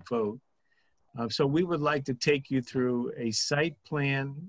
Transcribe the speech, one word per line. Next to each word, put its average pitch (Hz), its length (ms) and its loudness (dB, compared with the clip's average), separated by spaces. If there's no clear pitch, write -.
vote. 113 300 0
Uh, 117 120 -2
so 143 160 2
we 151 180 2
would 170 160 0
like 147 240 2
to 139 80 -2
take 139 380 2
you 131 100 2
through 123 560 0
a 117 140 -2
site 151 440 0
plan 139 500 -2